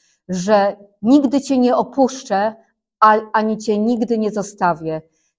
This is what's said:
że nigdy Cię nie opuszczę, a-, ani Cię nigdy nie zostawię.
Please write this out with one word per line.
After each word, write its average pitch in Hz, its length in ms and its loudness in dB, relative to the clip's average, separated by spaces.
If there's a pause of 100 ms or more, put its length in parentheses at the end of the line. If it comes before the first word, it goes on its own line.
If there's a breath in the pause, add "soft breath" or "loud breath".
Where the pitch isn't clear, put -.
(300)
że 196 480 0 (240)
nigdy 269 400 2
Cię 269 160 -2
nie 247 180 2
opuszczę, 220 800 -2 (440 soft breath)
a-, 214 340 4
ani 220 240 0
Cię 214 200 -2
nigdy 233 400 -2
nie 214 140 -2
zostawię. 165 720 -4 (380)